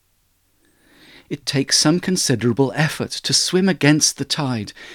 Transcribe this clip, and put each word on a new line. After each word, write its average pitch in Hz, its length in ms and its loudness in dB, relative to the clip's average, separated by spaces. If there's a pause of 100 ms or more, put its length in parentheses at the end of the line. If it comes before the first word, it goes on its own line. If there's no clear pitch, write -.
(1300)
It - 160 -8
takes - 320 0
some 160 220 4
considerable 127 760 0
effort 143 360 -2
to - 200 -6
swim 185 380 2
against 147 480 2
the 139 80 -6
tide 123 480 -4 (220)